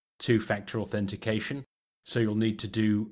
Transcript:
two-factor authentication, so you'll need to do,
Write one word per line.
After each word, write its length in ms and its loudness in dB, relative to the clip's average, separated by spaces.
two-factor 580 0
authentication, 840 -2
so 160 -2
you'll 160 2
need 240 2
to 80 -6
do, 440 2